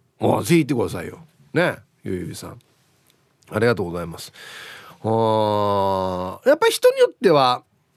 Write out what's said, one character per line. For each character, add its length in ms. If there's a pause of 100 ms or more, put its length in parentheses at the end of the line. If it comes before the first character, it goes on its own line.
(200)
お 180
う、 60
ぜ 120
ひ 60
行 60
っ 0
て 60
く 100
だ 60
さ 140
い 40
よ。 120 (340)
ね、 220 (280)
ゆ 120
い 120
ゆ 40
い 40
さ 120
ん。 120 (920)
あ 80
り 60
が 100
と 80
う 80
ご 60
ざ 60
い 40
ま 120
す。 120 (720)
あ 40
ー、 1400
や 60
っ 20
ぱ 100
り 40
人 200
に 80
よ 100
っ 40
て 160
は、 340 (340)